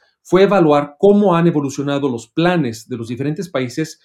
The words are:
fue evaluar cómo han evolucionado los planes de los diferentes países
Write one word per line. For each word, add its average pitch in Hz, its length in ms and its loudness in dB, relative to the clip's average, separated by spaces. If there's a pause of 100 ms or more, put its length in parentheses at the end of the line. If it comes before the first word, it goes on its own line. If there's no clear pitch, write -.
(280)
fue 180 140 4
evaluar 160 560 2
cómo 202 380 4
han 165 100 2
evolucionado 143 640 -2
los 117 180 -8
planes 160 640 -2
de 123 80 -8
los 117 120 -12
diferentes 147 380 -8
países 135 580 -6